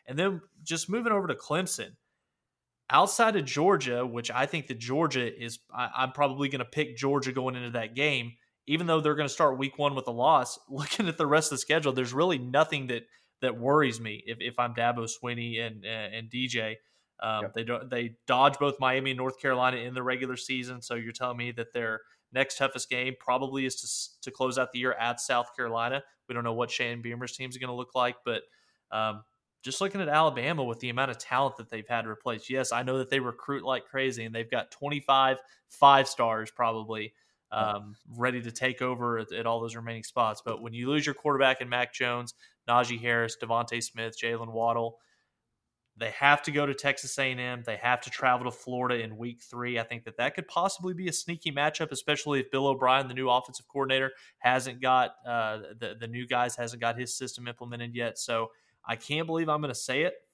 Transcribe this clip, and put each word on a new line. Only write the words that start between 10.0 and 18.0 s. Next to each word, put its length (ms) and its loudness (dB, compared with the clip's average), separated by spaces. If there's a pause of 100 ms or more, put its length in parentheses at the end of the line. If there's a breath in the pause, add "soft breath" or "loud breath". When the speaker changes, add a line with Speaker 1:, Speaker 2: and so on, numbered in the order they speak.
Speaker 1:
a 40 -4
loss. 520 4
<laughs> 60 -20
Looking 380 -2
at 100 -2
the 100 2
rest 240 4
of 60 -4
the 40 -4
schedule, 320 2
there's 200 -2
really 240 4
nothing 500 2
that, 160 -4 (380 soft breath)
that 160 0
worries 420 4
me 260 -10
if, 160 -8
if 180 -6
I'm 160 0
Dabo 340 0
Swinney 560 -6
and, 200 -12
uh, 40 -10
and 400 -10
D 180 -2
J. 300 -4 (460)
Um, 200 -2
Speaker 2:
Yep. 100 -6
Speaker 1:
they 100 -4
don't, 260 -4
they 260 -4 (120)